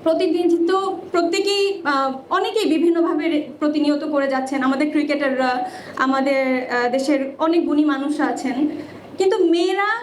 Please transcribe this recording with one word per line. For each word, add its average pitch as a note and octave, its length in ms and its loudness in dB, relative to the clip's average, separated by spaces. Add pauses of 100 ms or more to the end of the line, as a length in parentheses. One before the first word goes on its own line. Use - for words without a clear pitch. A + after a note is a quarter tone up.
প্রতিনিধিত্ব E4+ 960 2 (120)
প্রত্যেকেই, G4 720 0
আহ, C4+ 300 0 (160)
অনেকেই G4 360 0
বিভিন্নভাবে E4 640 2
রে-, D4 120 2 (180)
প্রতিনিয়ত D4 440 0
করে C#4+ 240 0
যাচ্ছেন। C4 360 -2
আমাদের C4+ 280 0
ক্রিকেটাররা, C4 760 0 (260)
আমাদের, C4 720 0
আহ, A#3+ 200 0
দেশের C4+ 480 0
অনেক E4 280 2
গুণী D4 200 2
মানুষ C#4+ 340 -2
আছেন, B3+ 480 -2 (500)
কিন্তু F#4+ 200 2
মেয়েরা F#4 500 2 (160)